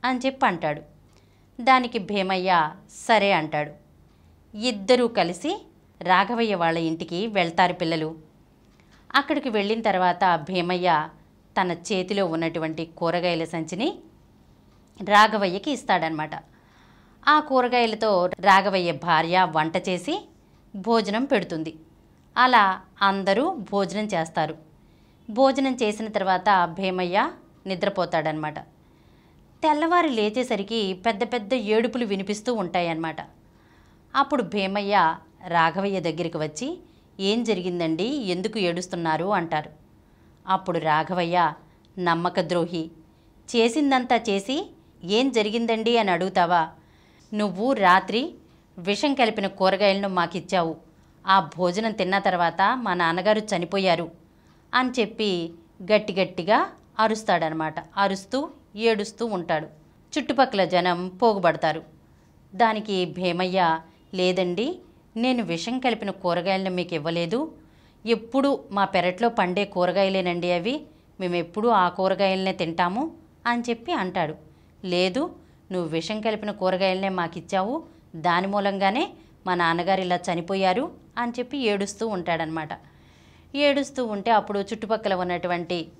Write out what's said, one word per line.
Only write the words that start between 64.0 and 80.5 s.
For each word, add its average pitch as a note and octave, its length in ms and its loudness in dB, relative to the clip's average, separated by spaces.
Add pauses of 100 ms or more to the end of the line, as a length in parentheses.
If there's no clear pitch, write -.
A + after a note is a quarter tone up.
"లేదండి, F#3 640 0 (380)
నేను A#3+ 260 0
విషం E3+ 360 -4
కలిపిన A3+ 320 -2
కూరగాయలను F#3+ 600 -2
మీకు F3 240 -4
ఇవ్వలేదు, E3+ 600 -4 (520)
ఎప్పుడు B3 640 0
మా G3 120 0
పెరట్లో F#3 440 0
పండే G3 360 0
కూరగాయలేనండి F3+ 880 0
అవి, A3 340 -2 (340)
మేమెప్పుడూ F3 480 -2
ఆ F#3+ 200 4
కూరగాయలనే F#3+ 640 0
తింటాము" F#3 580 -2 (360)
అని A#3+ 240 0
చెప్పి A#3 220 -6
అంటాడు. F#3 420 -2 (500)
లేదు, F#3 500 0 (380)
"నువ్వు F3 160 -2
విషం E3 320 -4
కలిపిన G#3 300 -4
కూరగాయలనే F#3+ 580 0
మాకిచ్చావు, F#3+ 760 -2 (340)
దాని F3 300 2
మూలంగానే G3 640 0 (340)
మా F3+ 80 0
నాన్నగారు F3 460 2
ఇలా F3+ 160 0
చనిపోయారు" F#3 760 -2 (260)